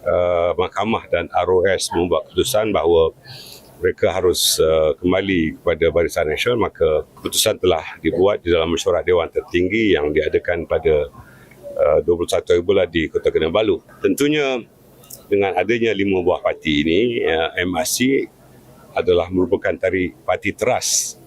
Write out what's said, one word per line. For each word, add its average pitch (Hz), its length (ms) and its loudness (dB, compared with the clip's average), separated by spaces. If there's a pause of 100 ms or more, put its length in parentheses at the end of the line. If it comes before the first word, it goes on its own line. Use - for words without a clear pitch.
uh, 87 480 0
mahkamah 92 560 -4
dan 85 240 -2
R 90 160 0
O 90 160 2
S 92 320 0
membuat 85 320 0
keputusan 104 480 -2
bahawa 82 400 2 (600)
mereka 87 360 -2
harus, 90 480 0
uh, 80 400 4
kembali 90 600 0
kepada 82 320 0
Barisan 82 360 0
Nasional, 101 400 -2
maka 78 360 0 (120)
keputusan - 440 -2
telah 82 240 0 (200)
dibuat 92 400 2
di 87 80 0
dalam 82 200 2
mesyuarat 82 320 0
Dewan 85 280 2
Tertinggi 92 640 0
yang 76 160 -2
diadakan 78 560 -2
pada, 76 400 0 (680)
uh, 78 280 2
dua 85 120 2
puluh 85 120 -4
satu 90 280 -2
hari 87 80 0
bulan 95 240 2
di 80 200 -2
Kota - 200 0
Kinabalu. 82 520 0 (200)
Tentunya 135 640 0 (640)
dengan 98 300 0
adanya 113 340 2
lima 98 320 0
buah 85 160 2
parti 76 460 0
ini, 113 400 2
uh, 82 260 0
M 90 240 -2
I 80 80 -2
C - 120 -4 (1000)
adalah 87 320 0
merupakan 92 480 0
tari-, 92 380 -2 (100)
parti 107 320 -4
teras - 680 -2